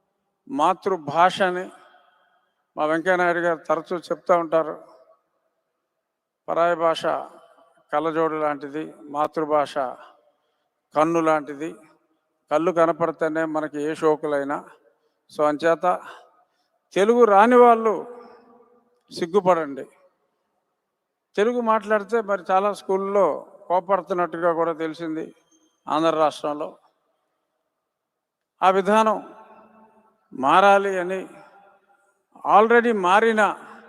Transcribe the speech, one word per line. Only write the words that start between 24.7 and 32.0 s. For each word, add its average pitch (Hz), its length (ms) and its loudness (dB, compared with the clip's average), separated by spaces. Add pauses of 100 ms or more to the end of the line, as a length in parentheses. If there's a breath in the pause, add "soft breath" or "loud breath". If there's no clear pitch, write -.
తెలిసింది 160 520 -8 (600)
ఆంధ్ర 160 260 0 (100)
రాష్ట్రంలో. 151 460 -4 (1900)
ఆ 180 60 4
విధానం 202 480 2 (1160)
మారాలి 190 640 2
అని 180 220 -6 (1300)